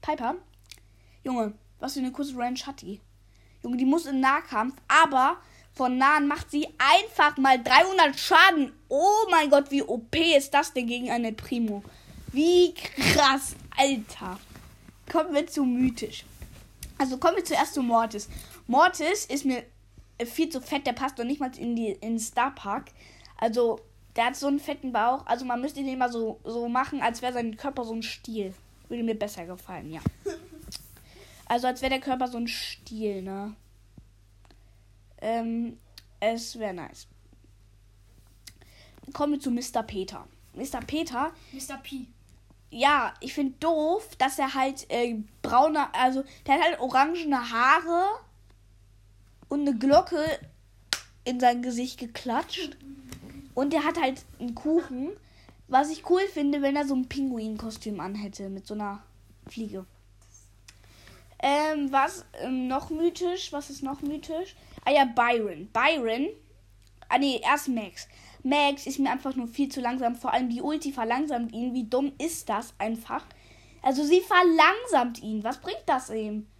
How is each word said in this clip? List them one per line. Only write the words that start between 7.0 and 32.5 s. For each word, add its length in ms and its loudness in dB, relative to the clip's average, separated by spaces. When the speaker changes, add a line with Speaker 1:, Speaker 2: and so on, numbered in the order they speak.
Speaker 1:
mal 260 6
dreihundert 560 6
Schaden. 540 6
Oh 420 4
mein 200 6
Gott, 220 6
wie 120 0
O 140 -2
P 400 2
ist 160 2
das 180 2
denn 160 -2
gegen 240 -4
eine 220 -2
Primo? 500 -4
Wie 420 6
krass, 840 2
Alter. 640 0
Kommen 220 0
wir 140 2
zu 180 -2
mythisch. 580 0
Also 200 0
kommen 180 2
wir 80 -2
zuerst 300 0
zu 80 -2
Mortis. 480 0
Mortis 580 4
ist 180 -4
mir, 200 -2
äh, 80 -4
viel 220 -2
zu 140 -6
fett, 260 -4
der 60 -2
passt 260 -6
doch 60 -4
nicht 160 -4
mal 160 -4
in 180 -4
die, 160 -2
in 220 -6
den 60 -2
Starpark. 680 -4
Also, 440 0
der 120 2
hat 100 -4
so 100 -4
einen 140 0
fetten 320 -8
Bauch. 320 0
Also 180 -2
man 160 -4
müsste 240 -6
den 140 -4
mal 120 0
so, 360 -4
so 240 -6
machen, 320 -2
als 200 -2
wär 120 -4
sein 240 -4
Körper 260 -6
so 100 -8
ein 80 -6
Stiel. 520 -8
Würde 160 -6
mir 120 -2
besser 300 -8
gefallen, 460 -14
ja. 80 -12
Also 200 0
als 140 -2
wär 80 -2
der 100 0
Körper 300 -4
so 80 -10
ein 100 -4
Stiel, 760 -8